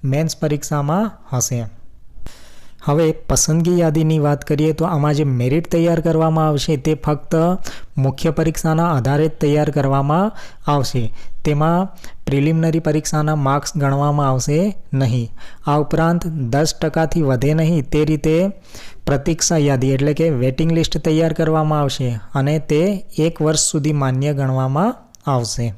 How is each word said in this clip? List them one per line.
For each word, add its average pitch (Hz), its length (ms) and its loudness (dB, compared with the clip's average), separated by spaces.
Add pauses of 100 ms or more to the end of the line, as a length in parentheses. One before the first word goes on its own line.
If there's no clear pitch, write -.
મેન્સ 143 320 0
પરીક્ષામાં 147 680 0 (240)
હશે. 123 320 -2 (1200)
હવે 156 260 2 (160)
પસંદગી 165 560 2
યાદીની 160 460 2
વાત 143 180 0
કરીએ 151 300 0
તો 156 120 0
આમાં 147 320 0
જે 151 140 2
મેરિટ 127 380 0
તૈયાર 170 320 2
કરવામાં 160 460 2
આવશે 151 300 0
તે 156 180 0
ફક્ત 151 380 -4 (640)
મુખ્ય 135 340 0
પરીક્ષાના 160 600 0
આધારે 143 360 2
જ 156 120 -4
તૈયાર 147 320 2
કરવામાં 143 600 0 (360)
આવશે. 139 360 0 (400)
તેમાં 160 460 2 (360)
પ્રિલિમિનરી 160 600 2
પરીક્ષાના 151 500 0
માર્ક્સ 139 380 0
ગણવામાં 143 540 2
આવશે 131 280 0 (360)
નહીં. 123 340 2 (400)
આ 147 100 2
ઉપરાંત 165 480 2 (220)
દસ 139 260 0
ટકાથી 160 500 0
વધે 135 300 2
નહીં 160 320 2
તે 151 200 2
રીતે 156 300 2 (680)
પ્રતીક્ષા 156 560 0
યાદી 135 340 2
એટલે 143 200 2
કે 160 200 2
વેઇટિંગ 131 380 0
લિસ્ટ 165 280 0
તૈયાર 160 340 2
કરવામાં 156 500 0
આવશે 127 260 -2 (240)
અને 143 220 0 (100)
તે 151 160 2 (380)
એક 160 220 2
વર્ષ 156 280 0
સુધી 151 260 0
માન્ય 139 380 0
ગણવામાં 135 580 0 (360)
આવશે. 117 400 -2 (100)